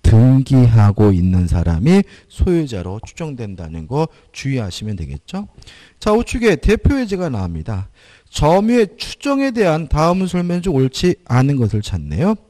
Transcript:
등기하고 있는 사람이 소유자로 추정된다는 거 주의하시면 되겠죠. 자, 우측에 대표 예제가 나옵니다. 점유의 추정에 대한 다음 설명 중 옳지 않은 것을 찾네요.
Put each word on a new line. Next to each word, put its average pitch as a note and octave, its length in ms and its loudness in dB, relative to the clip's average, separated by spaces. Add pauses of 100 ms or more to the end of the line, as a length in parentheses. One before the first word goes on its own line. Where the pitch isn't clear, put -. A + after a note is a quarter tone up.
등기하고 A#2 1080 4
있는 F2+ 340 2
사람이 F2 560 2 (260)
소유자로 A#2 760 -4
추정된다는 F#2+ 840 -12
거 D3+ 220 -4 (240)
주의하시면 G#2+ 640 -8
되겠죠. E2+ 520 -12 (500)
자, G#3+ 140 -2
우측에 A3+ 440 0
대표 A#3+ 420 0
예제가 F#3 300 -4
나옵니다. F#2+ 600 -8 (420)
점유의 G3+ 680 0
추정에 C#4 540 -4
대한 E3+ 380 -2
다음 F3 380 0
설명 F3 360 -4
중 F3+ 120 -2
옳지 C3+ 420 0 (100)
않은 C3 300 2
것을 G#2+ 260 -2
찾네요. F2+ 540 -4 (140)